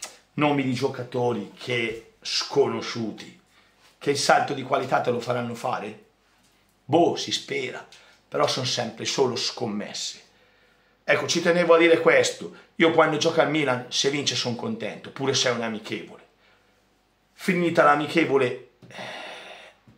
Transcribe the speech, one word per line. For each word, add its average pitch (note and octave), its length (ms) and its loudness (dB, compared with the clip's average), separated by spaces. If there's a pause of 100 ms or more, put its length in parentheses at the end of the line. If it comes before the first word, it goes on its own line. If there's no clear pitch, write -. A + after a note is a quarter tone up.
(340)
Nomi C#3+ 280 0
di C3 100 -2
giocatori B2+ 840 -4
che A#2 600 -6
sconosciuti, - 1200 -4 (580)
che - 120 -4
il C#3 80 0
salto D3 360 2
di C3+ 80 -8
qualità C3 380 -2
te B2 100 -4
lo A#2 100 -2
faranno A#2+ 340 -4
fare? G#2+ 500 -8 (800)
Boh, D3+ 320 2
si - 160 -6
spera, - 520 -6 (440)
però C#3+ 180 0
sono B2+ 200 -2
sempre A2+ 380 -4
solo A#2+ 320 0
scommesse. - 880 -6 (800)
Ecco, C#3+ 240 0
ci F3 140 0
tenevo E3+ 340 4
a E3 40 8
dire E3 220 6
questo. C#3 540 2 (220)
Io D#3+ 160 6
quando D#3 240 4
gioco D#3+ 240 2
al C#3 100 4
Milan, C3 380 0
se - 220 0
vince C3+ 260 -2
sono B2 200 -2
contento, G#2+ 540 -8
pure C3+ 220 -4
se B2+ 160 2
è B2 40 2
un'amichevole. A2 760 -8 (1080)
Finita E3+ 500 2
l'amichevole, D3 640 4 (420)
eh, - 80 -20 (1000)